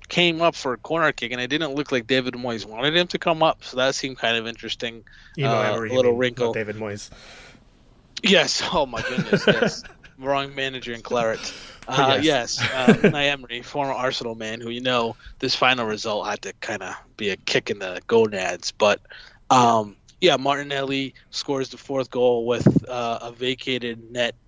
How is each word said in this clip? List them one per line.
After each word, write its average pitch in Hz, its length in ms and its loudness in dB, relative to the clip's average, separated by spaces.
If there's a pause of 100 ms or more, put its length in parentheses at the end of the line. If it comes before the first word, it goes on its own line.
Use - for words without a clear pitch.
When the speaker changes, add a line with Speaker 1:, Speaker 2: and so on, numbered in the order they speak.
Speaker 1:
came 170 340 2
up 170 120 4
for 127 200 -4
a - 20 -6
corner 156 360 0
kick, 117 200 -6
and 123 80 -6
it 123 80 -4
didn't 139 260 -2
look 147 160 -4
like 117 160 0
David 127 280 0
Moyes 120 320 -6
wanted 120 280 -2
him 175 120 4
to 175 120 -6
come 160 240 2
up, - 220 2
so 127 140 -8
that 131 160 2
seemed 131 240 -8
kind 117 180 0
of 113 100 -4
interesting. 113 560 -8 (320)
Speaker 2:
You 143 100 -4
know, 113 140 2
Speaker 1:
Uh, 107 40 2
Speaker 2:
Emery, 107 280 -2
Speaker 1:
a - 40 -2
little 123 160 4
Speaker 2:
you - 20 4
mean, 120 80 0
Speaker 1:
wrinkle. 123 280 0
Speaker 2:
not 113 60 -2
David 107 220 -4
Moyes. 104 320 -8 (1120)
Speaker 1:
Yes. 160 460 4
<laughs> - 40 -4
Oh, 156 140 0
my 117 160 -6
goodness, - 420 0
Speaker 2:
<laughs> - 20 4
Speaker 1:
yes. - 360 2 (360)
Wrong 139 360 -2
manager 131 380 -4
in 113 100 -8
claret. 117 520 -2 (340)
Uh, 135 320 4
Speaker 2:
Yes. 139 380 0
Speaker 1:
yes, 113 160 -2
uh, 131 200 6
<laughs> - 140 2
Unai 143 200 2
Emery, 120 340 -6
former 139 300 -4
Arsenal 120 420 -4
man, 113 260 -8
who, 117 100 -8
you 120 100 -6
know, 123 360 0 (220)
this - 160 -2
final 127 320 2
result 104 400 -4
had 104 160 -6
to 95 180 -10
kinda 95 360 -8 (200)
be 104 140 -2
a 92 60 -2
kick - 340 -2
in 104 80 -4
the 92 280 -8
gonads. 101 640 0
But, 104 280 2 (500)
um, 117 460 6 (240)
yeah, 160 160 6
Martinelli 139 800 -2 (160)
scores 135 400 -4
the - 60 -16
fourth 135 340 -4
goal 123 360 2
with, 123 420 4
uh, 117 340 -4
a 117 100 -12
vacated 120 760 -4
net 120 240 -2 (140)